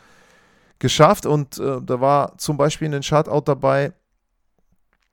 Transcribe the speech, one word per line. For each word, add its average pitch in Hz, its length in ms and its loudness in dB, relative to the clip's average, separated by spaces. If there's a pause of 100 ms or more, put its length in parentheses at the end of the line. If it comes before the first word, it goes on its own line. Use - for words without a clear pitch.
(800)
geschafft 156 460 4
und, 147 340 -2
äh, 127 220 -4
da 127 200 -4
war 139 360 0
zum 151 200 -6
Beispiel 151 360 -2
ein 139 100 -6
Shutout 147 420 0
dabei 139 480 0 (1200)